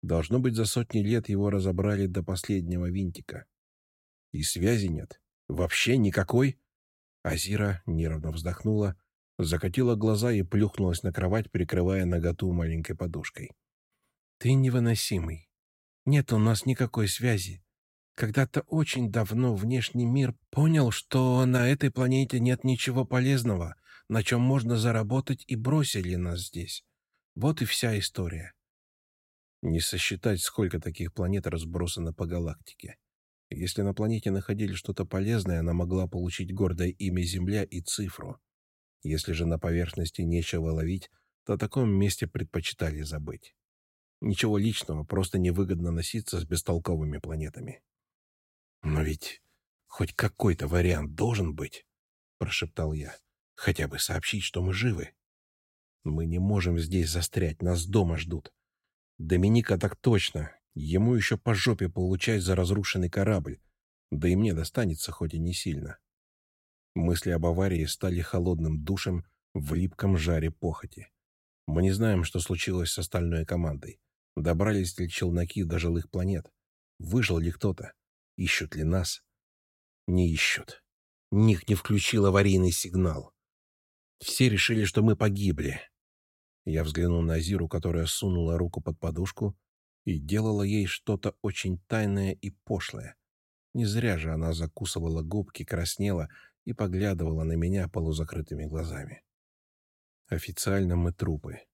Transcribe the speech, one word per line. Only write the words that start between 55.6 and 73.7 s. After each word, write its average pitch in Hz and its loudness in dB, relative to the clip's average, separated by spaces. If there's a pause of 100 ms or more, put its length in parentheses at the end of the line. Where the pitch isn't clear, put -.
Мы 78 0
не 85 -2
можем 92 2
здесь 82 0
застрять, 85 -2
нас 87 0
дома 92 2
ждут. 80 -8 (640)
Доминика 95 4
так 98 -2
точно, 92 0 (240)
ему 90 2
ещё 110 0
по 120 0
жопе 98 0
получать 92 0
за 90 2
разрушенный 92 0
корабль, 95 0 (520)
да 76 0
и 90 6
мне 104 4
достанется, 80 -2
хоть 80 -6
и 82 -4
не 85 -2
сильно". 76 -6 (1000)
Мысли 85 0
об 85 0
аварии 87 2
стали 87 -2
холодным 82 0
душем 90 -2 (300)
в 76 -4
липком 92 0
жаре 80 2
похоти. - -8 (560)
Мы 80 2
не 95 4
знаем, 101 2
что 82 -2
случилось 90 -2
с - -4
остальной 85 -2
командой. 80 -4 (360)